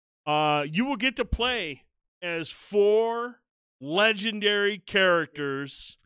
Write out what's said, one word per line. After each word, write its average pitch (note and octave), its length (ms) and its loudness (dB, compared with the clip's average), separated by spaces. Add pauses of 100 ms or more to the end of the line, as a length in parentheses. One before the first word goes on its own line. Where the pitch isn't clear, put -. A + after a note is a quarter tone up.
(260)
Uh, D3+ 440 0
you F3+ 160 -2
will C4+ 120 -4
get B3+ 200 -2
to A#3+ 80 -2
play G#3+ 580 -4 (380)
as E3+ 280 -6
four A3+ 920 0 (380)
legendary G3+ 1000 0
characters. D3 1300 0